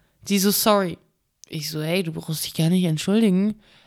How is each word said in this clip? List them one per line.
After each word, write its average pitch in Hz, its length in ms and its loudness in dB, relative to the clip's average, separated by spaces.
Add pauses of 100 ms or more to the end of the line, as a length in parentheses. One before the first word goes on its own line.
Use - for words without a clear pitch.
(220)
Die 202 180 0
so, 202 100 2
„Sorry.“ 196 480 2 (500)
Ich 151 220 -8
so, 156 100 -6
„Hey, 170 220 -2
du 160 80 -6
brauchst 160 340 -8
dich - 100 -10
gar 160 160 2
nicht 180 140 2
entschuldigen. 196 760 0 (260)